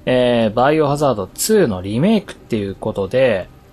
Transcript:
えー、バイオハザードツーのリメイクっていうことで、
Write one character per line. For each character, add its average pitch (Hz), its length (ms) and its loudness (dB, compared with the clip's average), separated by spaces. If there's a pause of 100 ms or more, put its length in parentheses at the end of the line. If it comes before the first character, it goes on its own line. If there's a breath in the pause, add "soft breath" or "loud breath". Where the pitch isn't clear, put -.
え 120 440 2
ー、 - 40 -10
バ 127 160 2
イ 156 100 2
オ 147 60 2
ハ 143 100 -2
ザ 147 140 2
ー 117 40 0
ド 95 120 -6
ツ - 300 -2
ー 175 100 4
の 92 160 -4
リ 104 160 -4
メ 208 160 2
イ 202 80 0
ク - 100 -18
っ - 20 -18
て - 220 -6
い 101 120 -4
う 95 40 -8
こ - 180 -6
と - 160 -4
で、 120 400 0 (240)